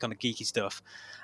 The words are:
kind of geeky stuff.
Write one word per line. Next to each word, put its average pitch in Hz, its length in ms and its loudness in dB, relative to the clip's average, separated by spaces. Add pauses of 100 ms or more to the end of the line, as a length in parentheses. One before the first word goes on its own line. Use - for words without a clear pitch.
kind 113 120 0
of 104 60 -6
geeky 113 260 2
stuff. - 380 2 (420)